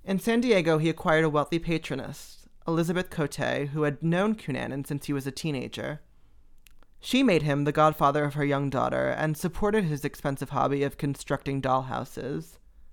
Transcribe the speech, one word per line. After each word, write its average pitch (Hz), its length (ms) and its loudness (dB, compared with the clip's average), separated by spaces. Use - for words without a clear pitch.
In 190 140 -2
San 226 240 0
Diego, 175 380 4
he 160 100 2
acquired 160 340 4
a 160 60 4
wealthy 151 300 0
patroness, 160 880 -6
Elizabeth 170 440 0
Cote, 139 640 -2
who 151 100 0
had 143 180 0
known 180 320 2
Cunanan 135 540 -6
since 143 180 -6
he 147 80 -2
was 139 140 -4
a 135 40 -4
teenager. 135 720 -6
She - 220 0
made 185 220 4
him 143 200 2
the 147 80 0
godfather 151 520 4
of 143 100 -2
her 147 100 -2
young 139 280 0
daughter 127 380 0
and 151 280 -2
supported 208 460 0
his 151 200 -2
expensive 139 460 -4
hobby 135 320 0
of 139 160 -2
constructing 139 640 -4
dollhouses. 131 960 -4